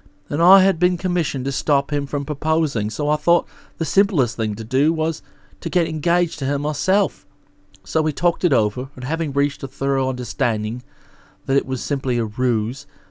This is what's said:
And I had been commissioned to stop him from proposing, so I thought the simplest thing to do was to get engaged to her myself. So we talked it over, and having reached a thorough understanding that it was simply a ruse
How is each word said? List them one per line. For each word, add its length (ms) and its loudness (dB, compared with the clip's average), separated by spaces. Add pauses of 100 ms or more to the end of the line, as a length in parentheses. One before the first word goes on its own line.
(300)
And 120 -2
I 220 6
had 160 2
been 180 2
commissioned 480 -2
to 60 -2
stop 420 0
him 140 -2
from 180 -4
proposing, 640 -2
so 180 -4
I 80 2
thought 320 2 (300)
the 80 0
simplest 500 2
thing 200 -2
to 80 -8
do 280 2
was 300 -2 (400)
to 80 -4
get 180 2
engaged 520 0
to 80 -2
her 100 0
myself. 680 0 (580)
So 180 0
we 100 0
talked 320 0
it 80 4
over, 440 2
and 80 -8
having 280 -2
reached 320 0
a 40 -8
thorough 420 -2
understanding 720 -2 (640)
that 100 0
it 120 2
was 160 -4
simply 340 -2
a 80 0
ruse 640 -2 (240)